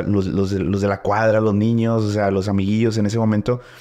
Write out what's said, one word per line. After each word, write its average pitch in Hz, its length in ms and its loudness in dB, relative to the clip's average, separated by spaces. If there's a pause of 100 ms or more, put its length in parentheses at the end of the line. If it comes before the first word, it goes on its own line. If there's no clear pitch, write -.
los, 98 220 0
los 98 240 0
de, 98 80 -2
los 98 220 -2
de 101 60 0
la 98 140 -2
cuadra, 107 400 2
los 107 120 2
niños, 113 500 0
o 104 80 -2
sea, 101 200 0
los 98 180 -2
amiguillos 104 480 0
en 104 80 0
ese 107 140 -2
momento. 110 420 0 (200)